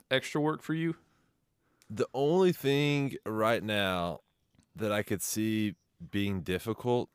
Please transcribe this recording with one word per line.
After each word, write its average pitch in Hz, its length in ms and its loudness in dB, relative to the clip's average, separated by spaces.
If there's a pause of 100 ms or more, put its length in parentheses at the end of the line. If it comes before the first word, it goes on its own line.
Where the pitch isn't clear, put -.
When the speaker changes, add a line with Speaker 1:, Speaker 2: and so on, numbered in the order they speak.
(100)
Speaker 1:
extra 131 280 0
work 151 240 -2
for 160 120 -4
you? 160 220 -2 (920)
Speaker 2:
The 110 240 -2
only 170 400 4
thing 143 720 0
right 110 380 2
now 92 580 0 (560)
that 107 160 -2
I 104 100 0
could 101 200 -4
see 110 540 0 (340)
being 101 320 -2
difficult 113 720 -2